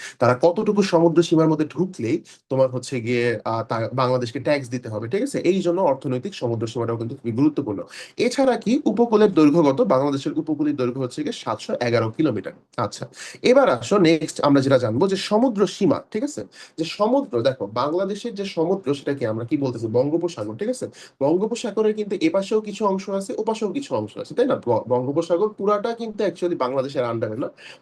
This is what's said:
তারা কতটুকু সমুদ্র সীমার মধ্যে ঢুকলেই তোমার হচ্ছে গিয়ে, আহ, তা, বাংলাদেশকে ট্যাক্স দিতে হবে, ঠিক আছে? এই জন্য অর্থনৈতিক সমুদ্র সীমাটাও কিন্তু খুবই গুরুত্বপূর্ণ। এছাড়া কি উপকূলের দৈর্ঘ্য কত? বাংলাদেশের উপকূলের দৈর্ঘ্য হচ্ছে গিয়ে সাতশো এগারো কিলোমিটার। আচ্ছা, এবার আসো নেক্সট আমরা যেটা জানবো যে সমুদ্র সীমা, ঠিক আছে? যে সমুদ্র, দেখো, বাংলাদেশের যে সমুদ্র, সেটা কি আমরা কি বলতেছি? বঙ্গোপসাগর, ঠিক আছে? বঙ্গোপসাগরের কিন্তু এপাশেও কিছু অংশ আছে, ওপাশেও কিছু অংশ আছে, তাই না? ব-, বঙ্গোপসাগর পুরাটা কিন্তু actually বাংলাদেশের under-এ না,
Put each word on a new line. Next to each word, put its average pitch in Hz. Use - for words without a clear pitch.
তারা -
কতটুকু 202
সমুদ্র 170
সীমার 160
মধ্যে 151
ঢুকলেই 160
তোমার 131
হচ্ছে 127
গিয়ে, 120
আহ, 113
তা, 113
বাংলাদেশকে 127
ট্যাক্স 143
দিতে 123
হবে, 113
ঠিক 196
আছে? -
এই 185
জন্য 175
অর্থনৈতিক 135
সমুদ্র 117
সীমাটাও 113
কিন্তু 113
খুবই 117
গুরুত্বপূর্ণ। 113
এছাড়া 247
কি -
উপকূলের 214
দৈর্ঘ্য 156
কত? 131
বাংলাদেশের 143
উপকূলের 151
দৈর্ঘ্য 127
হচ্ছে 131
গিয়ে 240
সাতশো 117
এগারো 117
কিলোমিটার। 120
আচ্ছা, 117
এবার 254
আসো 143
নেক্সট 160
আমরা 139
যেটা -
জানবো 117
যে 190
সমুদ্র 214
সীমা, 175
ঠিক 220
আছে? 294
যে 160
সমুদ্র, 220
দেখো, 104
বাংলাদেশের 185
যে 196
সমুদ্র, 165
সেটা 143
কি 131
আমরা 110
কি 151
বলতেছি? 117
বঙ্গোপসাগর, 127
ঠিক 208
আছে? 247
বঙ্গোপসাগরের 214
কিন্তু 208
এপাশেও 196
কিছু 208
অংশ 190
আছে, 196
ওপাশেও 220
কিছু -
অংশ 107
আছে, -
তাই 156
না? -
ব-, 113
বঙ্গোপসাগর 165
পুরাটা 208
কিন্তু 226
actually 175
বাংলাদেশের 135
under-এ 113
না, 139